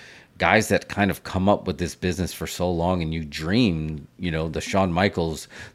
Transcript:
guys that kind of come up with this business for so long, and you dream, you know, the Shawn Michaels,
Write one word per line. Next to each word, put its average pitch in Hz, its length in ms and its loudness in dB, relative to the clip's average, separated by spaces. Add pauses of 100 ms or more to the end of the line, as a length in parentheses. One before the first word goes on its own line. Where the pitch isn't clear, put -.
(380)
guys 110 300 4
that 98 200 2
kind 101 220 2
of - 140 -6
come 95 220 0
up 101 200 4
with 80 100 -2
this 82 180 -6
business 90 380 -2
for - 140 -8
so 90 240 -2
long, 87 320 0
and 80 100 -4
you 82 100 -4
dream, 78 880 0 (100)
you 90 120 -4
know, 80 180 -2
the 80 140 -6
Shawn 95 300 2
Michaels, 85 540 0 (280)